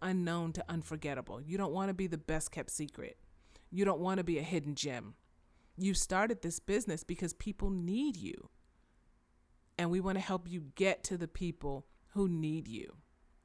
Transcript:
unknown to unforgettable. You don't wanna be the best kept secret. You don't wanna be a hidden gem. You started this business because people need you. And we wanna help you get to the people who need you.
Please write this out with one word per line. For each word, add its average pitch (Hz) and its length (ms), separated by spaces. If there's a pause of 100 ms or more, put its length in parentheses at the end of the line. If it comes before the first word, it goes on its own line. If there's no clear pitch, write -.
unknown 170 520
to 175 140
unforgettable. 151 720
You 151 160
don't 190 160
wanna 190 220
be 185 140
the 165 100
best 160 320
kept - 200
secret. - 480 (520)
You 185 140
don't 185 160
wanna 185 240
be 165 140
a 143 40
hidden 151 320
gem. 123 400 (640)
You 185 180
started 196 480
this 170 160
business 202 460
because 175 300
people - 360
need 196 460
you. 101 320 (1300)
And 170 160
we 185 80
wanna 190 180
help 185 300
you 165 260
get 190 300
to 190 120
the 170 120
people 147 580 (280)
who 196 140
need 156 380
you. 110 300 (480)